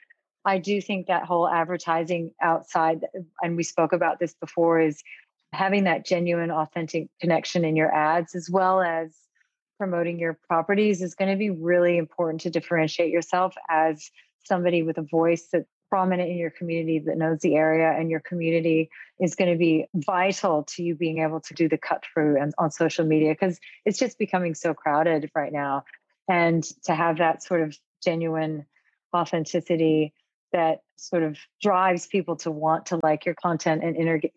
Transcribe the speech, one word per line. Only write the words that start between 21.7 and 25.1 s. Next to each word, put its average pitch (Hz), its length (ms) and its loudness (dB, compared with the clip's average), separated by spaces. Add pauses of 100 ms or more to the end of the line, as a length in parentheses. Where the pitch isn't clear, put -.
cut - 260 -6
through 147 380 2
and 147 160 -2
on 165 140 0
social 165 340 0
media, 156 300 4
'cause 185 240 -2 (260)
it's 214 140 0
just 254 180 -2
becoming 180 380 -2
so 160 180 -2
crowded 156 640 0